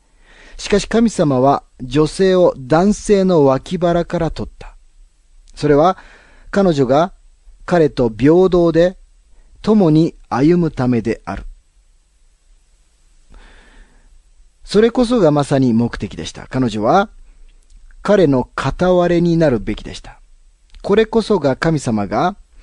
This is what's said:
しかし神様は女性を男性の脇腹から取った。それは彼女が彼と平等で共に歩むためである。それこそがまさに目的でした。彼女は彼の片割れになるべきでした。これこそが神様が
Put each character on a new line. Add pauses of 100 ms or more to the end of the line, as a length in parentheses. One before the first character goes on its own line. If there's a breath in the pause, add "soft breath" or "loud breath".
(580 soft breath)
し
か
し
神
様
は (220)
女
性
を
男
性
の
脇
腹
か
ら
取
っ
た。 (760)
そ
れ
は (500 soft breath)
彼
女
が (540)
彼
と
平
等
で (640)
共
に (120)
歩
む
た
め
で
あ
る。 (3250 soft breath)
そ
れ
こ
そ
が
ま
さ
に
目
的
で
し
た。
彼
女
は (920)
彼
の
片
割
れ
に
な
る
べ
き
で
し
た。 (600)
こ
れ
こ
そ
が
神
様
が (280 soft breath)